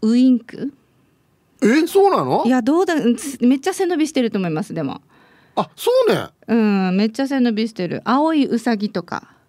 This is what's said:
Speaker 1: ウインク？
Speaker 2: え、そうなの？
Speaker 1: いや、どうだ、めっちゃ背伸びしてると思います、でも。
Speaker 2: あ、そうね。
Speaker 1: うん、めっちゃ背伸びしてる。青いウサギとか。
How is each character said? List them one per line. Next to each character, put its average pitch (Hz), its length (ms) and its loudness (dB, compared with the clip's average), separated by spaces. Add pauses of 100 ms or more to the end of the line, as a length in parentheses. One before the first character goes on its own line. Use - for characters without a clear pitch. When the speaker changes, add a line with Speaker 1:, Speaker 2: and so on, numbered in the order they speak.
Speaker 1:
ウ 226 120 2
イ 254 140 4
ン 240 80 2
ク？ 240 340 -12 (880)
Speaker 2:
え、 269 240 2
そ 392 220 4
う - 20 2
な 208 140 0
の？ 170 200 0
Speaker 1:
い 233 40 2
や、 254 120 2
ど 294 200 2
う 381 40 2
だ、 359 80 -2 (460)
め 247 160 4
っ 269 40 -4
ち 320 100 -4
ゃ 381 40 -4
背 381 120 -2
伸 349 100 0
び 311 100 0
し 285 60 -6
て - 100 -2
る 226 100 -2
と 220 60 -4
思 190 100 -2
い - 20 -4
ま 156 140 -4
す、 - 100 -10
で 165 100 -6
も。 - 180 -8 (540)
Speaker 2:
あ、 - 220 -4
そ - 120 -4 (200)
う - 20 4
ね。 131 160 -2 (180)
Speaker 1:
う - 80 -2
ん、 196 440 2
め 202 80 2
っ 226 40 0
ち 220 120 -8
ゃ 269 60 -2
背 269 120 -2
伸 240 140 2
び 220 160 -4
し 220 40 -20
て 180 140 -6
る。 135 160 -6
青 294 300 0
い 285 120 2
ウ 233 140 -2
サ 233 160 -2
ギ 202 140 -4
と 170 120 -6
か。 - 280 -12 (200)